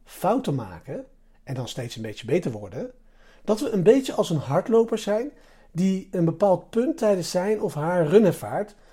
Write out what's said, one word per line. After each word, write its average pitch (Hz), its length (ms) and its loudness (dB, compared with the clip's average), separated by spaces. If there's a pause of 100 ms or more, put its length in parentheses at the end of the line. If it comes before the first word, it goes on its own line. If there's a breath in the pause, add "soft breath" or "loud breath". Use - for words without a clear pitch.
fouten 208 520 -2
maken 123 500 -10 (380)
en 135 100 -10
dan 123 140 -6
steeds 120 280 -10
een 110 60 -10
beetje 110 240 -10
beter 151 260 0
worden, 113 400 -10 (520 soft breath)
dat 208 160 0
we 294 100 -4
een 190 140 0
beetje 262 300 4
als 202 160 0
een 165 80 0
hardloper 220 600 0
zijn 214 340 -2 (400 soft breath)
die 190 400 -2
een 175 140 0
bepaald 175 440 2
punt 262 280 0
tijdens 196 340 0
zijn 208 300 0
of 196 120 -4
haar 165 340 0
run 202 180 6
ervaart 160 500 -2 (180 soft breath)